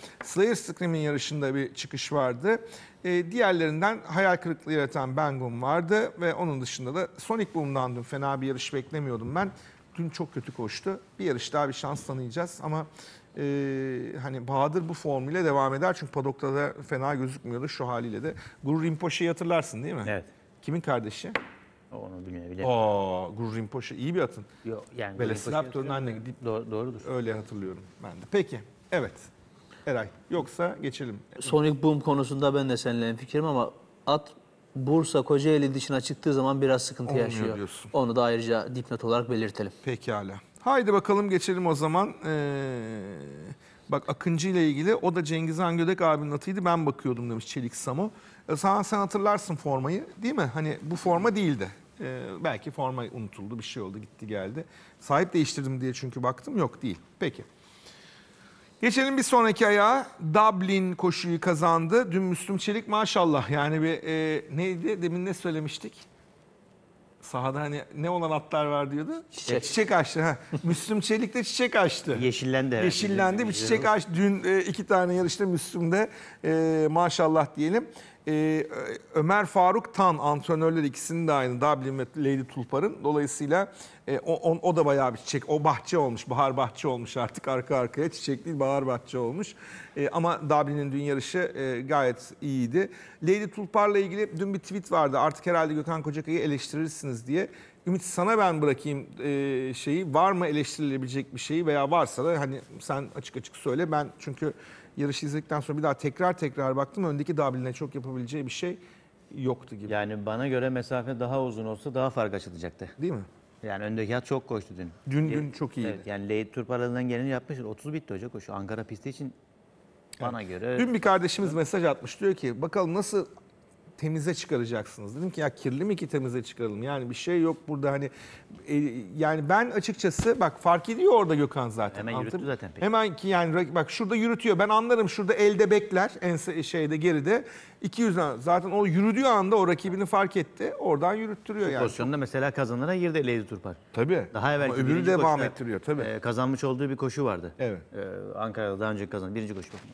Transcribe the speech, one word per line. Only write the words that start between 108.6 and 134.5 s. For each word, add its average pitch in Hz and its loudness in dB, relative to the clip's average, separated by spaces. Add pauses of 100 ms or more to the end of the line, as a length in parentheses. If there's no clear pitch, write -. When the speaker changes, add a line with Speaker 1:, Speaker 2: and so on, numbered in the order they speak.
Speaker 1:
yoktu 127 -4
gibi. 104 -6
Speaker 2:
Yani 104 -2
bana 113 -2
göre 131 0
mesafe 123 -4
daha 131 0
uzun 113 -4
olsa 110 -6
daha 131 2
fark 110 0
açılacaktı. 90 -8 (120)
Speaker 1:
Değil 170 -2
mi? 101 -6 (400)
Speaker 2:
Yani 101 -6
öndeki 110 -2
at 123 -2
çok 135 -2
koştu 107 -6
dün. 87 -10 (180)
Speaker 1:
Dün, 151 2
Speaker 2:
E, - -2
Speaker 1:
dün 147 -4
çok 127 -6
iyiydi. 113 -4
Speaker 2:
evet, 92 -14
yani 101 -6
Late 107 -2
Tour 120 -6
paralelinden 123 -2
geleni 123 -2
yapmış. 127 -6
Otuz 113 -10
bitti 151 -8
hoca 107 -8
koşu. 101 -14
Ankara 98 -6
pisti 107 -12
için 131 -10 (880)
bana 120 -4
Speaker 1:
Evet. 92 -10
Speaker 2:
göre 113 -2
Speaker 1:
Dün 247 2
bir 208 2
kardeşimiz 185 4
mesaj 165 0
atmış. 139 0
Diyor 196 2
ki, 123 -4
"Bakalım 165 0
nasıl 196 0 (720)
temize 156 -2
çıkaracaksınız?" 113 -4
Dedim 180 -4
ki, 160 -6
"Ya 143 2
kirli 139 -2
mi 208 0
ki 156 -6
temize 127 -2
çıkaralım? 110 -6
Yani 135 -6
bir 123 -8
şey 175 0
yok 160 0 (100)
burada." 139 -2
Hani, 139 -2 (580)
e, 147 0 (420)
yani 156 0
ben 226 4
açıkçası 220 0
bak 170 2
fark 175 4
ediyor 359 6
orada 180 6
Gökhan 139 0
zaten. 104 -2
Speaker 2:
Hemen 113 -6
yürüttü 120 -4 (140)
Speaker 1:
Anlatabiliyor 139 -4
Speaker 2:
zaten 95 -10
peki. - -4
Speaker 1:
Hemen 214 2
ki 190 -6
yani 170 4
rak-, 170 0
bak 156 2
şurada 220 -2
yürütüyor. 226 2